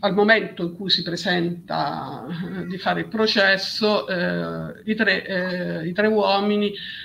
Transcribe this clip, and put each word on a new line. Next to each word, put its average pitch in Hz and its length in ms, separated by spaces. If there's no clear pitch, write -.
al 190 140
momento 208 480
in 170 120
cui 190 160
si 175 120
presenta, 170 1300
eh, 175 380
di 185 120
fare 180 220
il 165 80
processo, 208 960
eh, 170 800
i 214 100
tre, 196 320
eh, 180 600
i 180 40
tre 208 140
uomini, 202 680